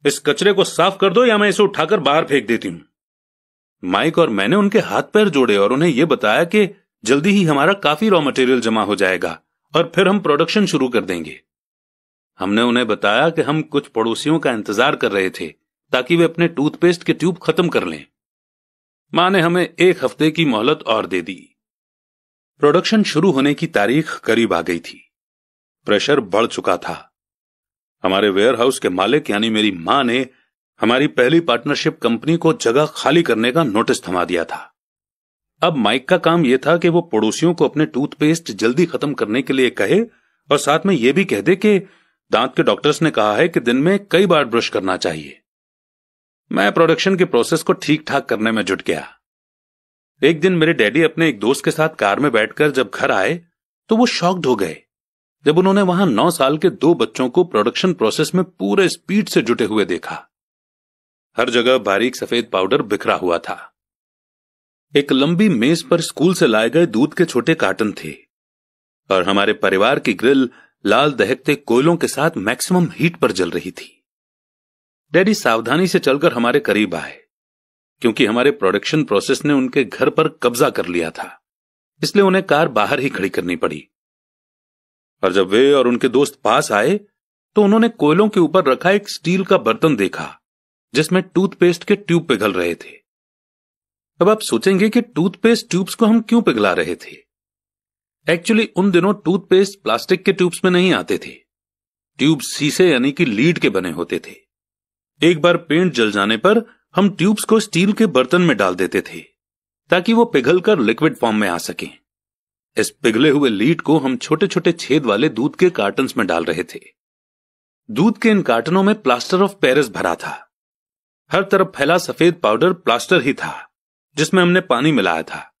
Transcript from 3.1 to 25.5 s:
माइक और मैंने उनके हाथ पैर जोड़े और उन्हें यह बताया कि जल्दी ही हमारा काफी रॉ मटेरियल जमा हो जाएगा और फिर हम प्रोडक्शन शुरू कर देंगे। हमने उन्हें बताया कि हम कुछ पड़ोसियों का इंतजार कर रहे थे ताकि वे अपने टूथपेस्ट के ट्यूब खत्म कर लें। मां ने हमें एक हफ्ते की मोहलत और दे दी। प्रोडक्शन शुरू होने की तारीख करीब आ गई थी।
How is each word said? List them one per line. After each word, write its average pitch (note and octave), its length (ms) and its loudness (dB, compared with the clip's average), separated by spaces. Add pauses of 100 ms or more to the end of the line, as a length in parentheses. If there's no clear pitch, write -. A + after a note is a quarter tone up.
माइक G#2+ 340 0
और E3 100 4
मैंने G#2+ 280 0
उनके G3+ 220 2
हाथ G#2 240 -2
पैर G#3+ 260 2
जोड़े B2+ 280 2
और G2+ 160 4
उन्हें D#3 180 2
यह C#3 160 2
बताया B2 380 2
कि G3 400 -2 (200)
जल्दी C#3+ 260 2
ही G3 140 4
हमारा D3+ 280 2
काफी G3 360 0
रॉ F3+ 120 4
मटेरियल C3 400 2
जमा A2 240 0
हो G2+ 120 -2
जाएगा F2+ 460 -2 (340)
और E3 180 0
फिर F#3 140 2
हम G3+ 120 0
प्रोडक्शन E3 460 0
शुरू C3+ 220 0
कर A2+ 120 0
देंगे। E2+ 420 -8 (960)
हमने G2+ 240 -2
उन्हें A#2+ 240 0
बताया G#2+ 440 0
कि D#3+ 120 -4
हम D3 200 -2
कुछ C#3+ 260 -4
पड़ोसियों A2+ 500 -2
का C#3 140 -2
इंतजार A2+ 440 -2
कर A#2 160 -2
रहे F#2+ 180 0
थे E2+ 180 -10 (440)
ताकि B2+ 240 0
वे E3+ 80 4
अपने E3 240 0
टूथपेस्ट E3+ 560 -2
के D#3+ 80 -2
ट्यूब E3+ 300 -2
खत्म E3 260 0
कर G#2+ 160 -2
लें। D#2 220 -10 (1080)
मां F3 160 2
ने G3 100 2
हमें E3+ 380 0
एक F3 260 2
हफ्ते D3+ 260 0
की D#3+ 140 -2
मोहलत A#2 420 0
और A2 200 0
दे F2+ 160 -4
दी। F2+ 340 -16 (1000)
प्रोडक्शन F3 440 2
शुरू F3+ 280 0
होने C#3 240 0
की - 120 -6
तारीख A#2+ 520 -2
करीब A2+ 340 0
आ E2+ 100 -2
गई E2+ 160 -4
थी। - 340 -20 (720)